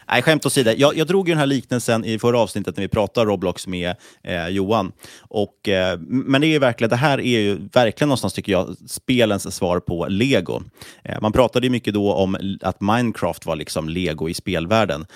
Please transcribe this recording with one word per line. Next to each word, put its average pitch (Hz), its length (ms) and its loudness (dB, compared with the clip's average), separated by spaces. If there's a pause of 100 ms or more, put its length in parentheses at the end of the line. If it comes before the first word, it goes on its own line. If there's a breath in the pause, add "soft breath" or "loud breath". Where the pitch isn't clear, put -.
(120)
Nej, 120 100 4
skämt 156 240 2
åsido. 127 320 4
Jag, 143 200 4
jag 156 100 0
drog 185 200 2
ju 170 40 2
den 156 80 2
här 143 60 2
liknelsen 120 600 0
i 110 140 -2
förra 120 200 4
avsnittet 101 360 -2
när 101 60 -4
vi 95 60 -2
pratade 107 440 0
Roblox 92 360 -2
med, 90 280 -4 (280 soft breath)
eh, 87 240 -6
Johan. 98 440 -2 (280 loud breath)
Och, - 500 -4
eh, 92 240 2
m-, 90 340 -4
men 147 140 2
det 160 60 2
är - 20 2
ju 151 100 2
verkligen, 120 300 2
det 120 60 2
här 135 240 2
är 117 200 0
ju 101 160 0 (180)
verkligen 123 360 2
någonstans, - 240 0
tycker 98 180 -4
jag, 90 240 0 (120)
spelens 107 680 0
svar 87 240 0
på 85 300 -4
Lego. 98 520 0 (420 loud breath)
Eh, - 180 -8
man 107 100 0
pratade 123 360 2
ju 127 40 0
mycket 117 220 -2
då 101 200 2
om 95 220 2
l-, 98 260 -6
att 92 200 -4
Minecraft 107 640 0
var 82 100 -2
liksom 78 340 -6
Lego 80 400 -4
i 85 40 -4
spelvärlden. 85 720 -2 (100)